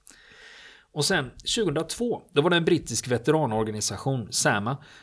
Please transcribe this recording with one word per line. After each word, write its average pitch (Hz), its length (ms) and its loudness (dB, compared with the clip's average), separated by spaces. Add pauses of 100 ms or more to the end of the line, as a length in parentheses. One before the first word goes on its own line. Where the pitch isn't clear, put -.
(920)
Och 143 140 -2
sen 151 260 0 (140)
tjugohundratvå, 185 760 -2 (100)
då 143 100 2
var 165 80 4
det 175 80 4
en 170 80 2
brittisk 151 420 0
veteranorganisation, 113 1200 0
sama. 123 460 0 (260)